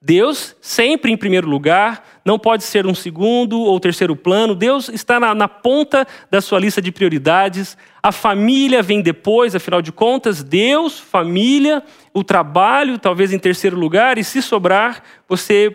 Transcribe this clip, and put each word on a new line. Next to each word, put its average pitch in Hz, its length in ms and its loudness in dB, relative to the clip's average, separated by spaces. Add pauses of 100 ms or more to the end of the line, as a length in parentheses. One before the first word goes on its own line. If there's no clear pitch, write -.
Deus, 196 600 0
sempre 247 500 0
em 226 60 0
primeiro 185 340 -2
lugar, 170 720 -2
não 208 140 0
pode 220 240 0
ser 196 240 -2
um 185 80 0
segundo 214 640 -2
ou 196 220 0
terceiro 175 340 -2
plano. 208 400 0
Deus 247 340 0
está 240 300 -2
na, 226 160 2
na 208 140 0
ponta 277 580 0 (240)
da 196 100 2
sua 190 200 0
lista 196 200 0
de 175 120 -6
prioridades. 180 840 0 (240)
A 208 120 2
família 240 680 2
vem 202 220 0
depois, 202 540 0
afinal 175 260 -2
de 160 80 -8
contas, 220 540 -2
Deus, 247 560 0
família, 247 840 0 (320)
o 196 80 -2
trabalho, 196 760 0
talvez 190 360 0
em 190 80 -4
terceiro 180 360 -2
lugar, 202 420 2
e 220 40 -4
se 262 180 -4
sobrar, 208 600 0 (260)
você 208 460 0